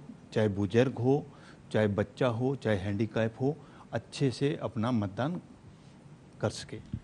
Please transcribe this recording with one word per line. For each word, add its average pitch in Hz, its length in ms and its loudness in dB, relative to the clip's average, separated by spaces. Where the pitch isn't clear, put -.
चाहे 107 160 2
बुजुर्ग 101 440 2
हो, 131 340 2
चाहे 107 140 4
बच्चा 104 400 0
हो, 127 300 0
चाहे 110 200 0
हैंडीकैप 107 640 0
हो, 139 160 0
अच्छे - 380 -2
से 139 320 -2
अपना 120 280 -2
मतदान 117 500 -2
कर 110 100 2
सके? - 540 -8